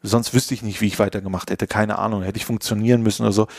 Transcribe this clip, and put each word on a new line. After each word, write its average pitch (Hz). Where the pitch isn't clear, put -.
Sonst 113
wüsste 131
ich 120
nicht, 104
wie 107
ich -
weitergemacht 95
hätte. 92
Keine 104
Ahnung, 104
hätte 95
ich -
funktionieren 113
müssen 110
oder 110
so. 107